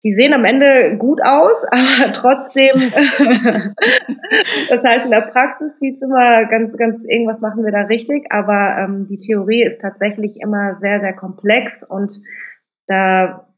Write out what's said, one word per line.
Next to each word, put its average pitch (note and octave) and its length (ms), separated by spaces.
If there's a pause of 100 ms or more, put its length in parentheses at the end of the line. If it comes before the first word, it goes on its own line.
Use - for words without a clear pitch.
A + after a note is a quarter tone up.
die G#3+ 80
sehen C4 220
am A#3+ 100
Ende B3+ 540
gut B3+ 260
aus, D#4 400
<laughs> - 60
aber B3+ 420
trotzdem, C4+ 640
<laughs> C4 1900
das B3 160
heißt, A#3+ 220
in B3 40
der A3 120 (100)
Praxis C#4 480
sieht's C4+ 220
immer B3 420
ganz, A3 320
ganz, A3+ 280
irgendwas A3 360
machen G#3+ 240
wir G#3 80
da G#3 100
richtig, A#3 480
aber, G3+ 480
ähm, G3 300
die G3 100
Theorie G#3 460
ist - 160
tatsächlich G#3 600
immer G3+ 400
sehr, G3+ 200
sehr F#3+ 140
komplex G3+ 680
und G3+ 380 (680)
da F#3+ 720